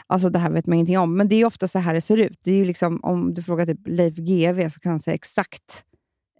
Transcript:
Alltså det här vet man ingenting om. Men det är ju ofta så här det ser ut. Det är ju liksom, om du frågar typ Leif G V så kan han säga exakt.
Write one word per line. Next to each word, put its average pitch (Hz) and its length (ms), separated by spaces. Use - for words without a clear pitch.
Alltså 180 240
det 170 80
här 170 120
vet 160 160
man 175 80
ingenting 170 240
om. 170 180
Men 202 120
det 208 60
är 220 40
ju 226 60
ofta 208 240
så 190 100
här 170 160
det 165 60
ser 214 160
ut. - 280
Det 180 80
är 196 40
ju 196 80
liksom, 175 380
om 175 320
du 175 80
frågar 170 240
typ 160 200
Leif 175 300
G 170 360
V 175 180
så - 100
kan 180 120
han 156 80
säga 160 140
exakt. - 680